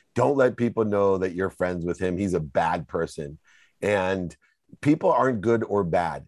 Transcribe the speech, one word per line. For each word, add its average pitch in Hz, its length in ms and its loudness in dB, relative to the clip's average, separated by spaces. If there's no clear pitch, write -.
don't 131 220 2
let 127 180 4
people 113 300 0
know 101 340 2
that 92 160 -2
you're 92 140 -2
friends 90 360 -4
with 85 140 -4
him. 90 180 -2
He's 98 160 -2
a 87 60 2
bad 82 480 -2
person. 78 500 -6
And 95 520 0
people 160 300 2
aren't 123 300 2
good 113 260 2
or 101 160 2
bad. 80 440 -2